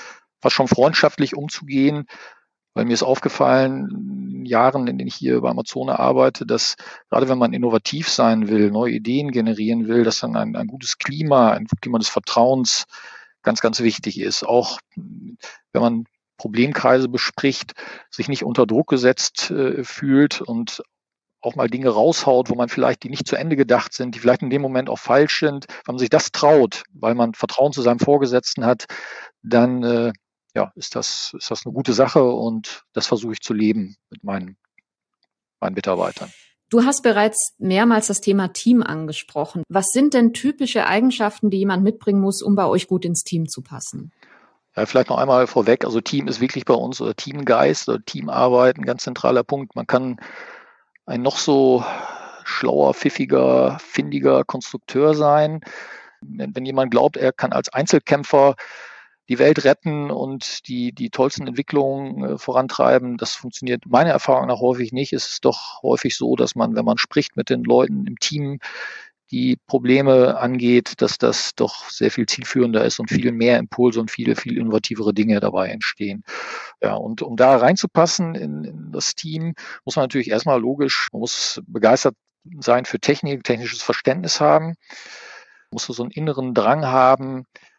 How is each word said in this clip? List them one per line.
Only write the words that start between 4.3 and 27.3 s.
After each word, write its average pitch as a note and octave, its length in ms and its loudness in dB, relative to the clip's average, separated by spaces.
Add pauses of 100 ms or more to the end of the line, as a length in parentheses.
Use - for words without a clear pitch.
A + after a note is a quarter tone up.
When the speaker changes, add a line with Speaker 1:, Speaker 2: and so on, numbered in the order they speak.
Speaker 1:
in C3 140 -10
Jahren, B2 420 2
in B2+ 100 -4
denen B2+ 80 -4
ich B2 80 -8
hier B2 260 0
bei B2 80 0
Amazon B2+ 400 -6
arbeite, C3 560 2
dass A#2 300 -2 (340)
gerade C3 200 2
wenn C3 100 0
man A#2 140 2
innovativ A#2+ 560 -2
sein A2+ 400 2
will, G#2 240 2
neue A#2 200 0
Ideen A#2+ 380 -2
generieren A2+ 560 -2
will, A#2 160 4
dass A2 160 0
dann A#2 180 -6
ein, A2+ 200 -4
ein - 100 -6
gutes B2+ 320 -10
Klima, C3+ 540 2
ein A2 140 -4 (140)
Klima A#2+ 180 -2
des A2 100 -2
Vertrauens - 800 0 (560)
ganz, A2 180 0
ganz A2+ 200 0
wichtig G#2+ 400 -2
ist. G#2 220 -4
Auch - 380 0 (160)
wenn - 420 -16 (420)
man A#2 240 0 (320)
Problemkreise B2+ 720 2
bespricht, - 640 -4 (360)
sich - 180 -8
nicht C#3 160 -4
unter A#2+ 220 2
Druck A2 220 0
gesetzt, - 640 0
äh, C3 340 -2
fühlt C#3+ 560 2
und - 420 -8 (580)
auch - 160 -6
mal B2 120 0
Dinge B2 220 -2
raushaut, B2+ 580 2
wo B2 60 -2
man A#2+ 160 -2
vielleicht, B2+ 320 0
die - 80 -10
nicht - 160 -8
zu - 100 -2
Ende D#3+ 180 -2
gedacht A#2+ 380 2
sind, B2 220 -6
die A2 40 -14
vielleicht B2 240 2
in B2+ 80 -4
dem C#3 120 0
Moment C3 260 -2
auch A#2 100 -4
falsch C#3 420 2
sind. C#3+ 260 -2 (180)
Wenn B2 100 -8
man B2+ 40 -6
sich B2+ 100 0
das - 240 2
traut, C#3+ 600 4
weil A2+ 220 -2
man A#2 200 0